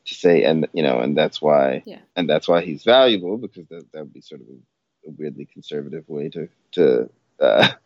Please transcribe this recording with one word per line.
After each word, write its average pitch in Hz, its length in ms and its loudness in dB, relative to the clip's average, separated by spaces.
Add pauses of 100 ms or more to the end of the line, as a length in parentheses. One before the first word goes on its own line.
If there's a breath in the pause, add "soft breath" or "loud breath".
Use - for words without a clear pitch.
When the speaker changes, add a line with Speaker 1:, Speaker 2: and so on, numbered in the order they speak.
Speaker 1:
to - 100 -14
say, 85 280 4
and, 78 300 2
you 80 100 -2
know, 65 160 0
and 71 180 -2
that's 78 240 -2
why, 69 440 2
Speaker 2:
Yeah. - 140 -20 (180)
Speaker 1:
and 85 120 -2
that's 78 200 0
why 85 160 2
he's 76 180 -10
valuable, 113 540 2
because 95 320 -16
that, 82 240 -20
that 78 80 -16
would 71 120 -18
be - 80 -20
sort 69 200 -20
of 57 60 -20
a, - 600 -20
a 78 100 -18
weirdly 76 280 -12
conservative 76 640 -14
way 76 220 -8
to, 82 180 -12 (240)
to, 65 360 2 (300)
uh, 62 300 4 (160)